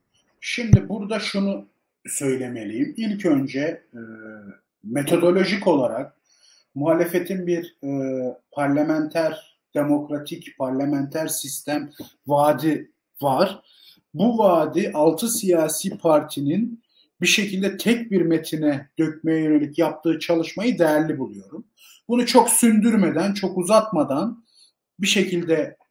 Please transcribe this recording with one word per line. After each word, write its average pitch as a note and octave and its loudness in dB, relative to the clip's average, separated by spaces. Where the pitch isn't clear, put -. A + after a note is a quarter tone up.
Şimdi G#3+ 2
burada G#3 -6
şunu G3 -4
söylemeliyim. B2+ -4
İlk G#3 -4
önce, C#3 -2
e, A#2+ -16
metodolojik E3+ 0
olarak C3+ 0
muhalefetin E3+ -2
bir, E3+ -4
e, C#3 -6
parlamenter, D3+ -2
demokratik, D3 -4
parlamenter C#3 -4
sistem C#3+ -8
vaadi D3 2
var. D3 2
Bu A3+ 2
vaadi F3 2
altı D#3+ 2
siyasi F3 0
partinin D3+ 0
bir F3+ 2
şekilde F#3+ 0
tek A#3 0
bir F#3+ 4
metine D#3 0
dökmeye D#3+ 0
yönelik D3+ 2
yaptığı D#3+ 0
çalışmayı F3 0
değerli D#3 2
buluyorum. - -12
Bunu A#3+ 2
çok A#3 4
sündürmeden, G3+ 4
çok F#3 -4
uzatmadan F3 0
bir G3 -2
şekilde, E3+ 0